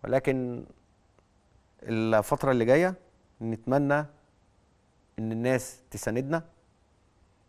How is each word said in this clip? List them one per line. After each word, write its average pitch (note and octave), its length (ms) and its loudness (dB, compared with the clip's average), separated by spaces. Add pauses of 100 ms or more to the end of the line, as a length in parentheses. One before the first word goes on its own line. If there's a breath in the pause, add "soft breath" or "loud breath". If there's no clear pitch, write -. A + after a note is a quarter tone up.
ولكن B2+ 600 -2 (1160)
الفترة A2+ 680 2
اللي A#2+ 140 4
جاية E3 300 4 (480)
نتمنى C3+ 560 0 (1200)
إن A2 140 -6
الناس B2 480 -2 (100)
تساندنا، C3+ 520 -4 (1080)